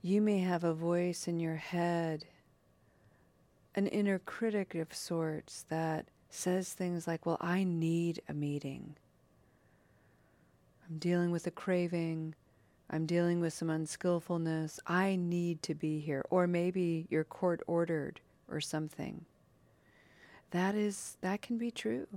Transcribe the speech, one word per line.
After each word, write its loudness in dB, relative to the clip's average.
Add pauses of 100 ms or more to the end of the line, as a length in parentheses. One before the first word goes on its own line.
You 4
may 4
have 2
a 4
voice 0
in 0
your -2
head, 0 (1500)
an 4
inner 2
critic -2
of -4
sorts -4
that -2 (220)
says 0
things -4
like, -2
"Well, 2
I 2
need 2
a -6
meeting. -4 (1900)
I'm -8
dealing 4
with 0
a -2
craving. 0 (560)
I'm 0
dealing 4
with 0
some -2
unskillfulness. 0
I 2
need 0
to -2
be -2
here." -2
Or 6
maybe 2
you're 2
court 0
ordered 0 (260)
or -4
something. -6 (1300)
That 0
is, -4
that -2
can -6
be -2
true. -4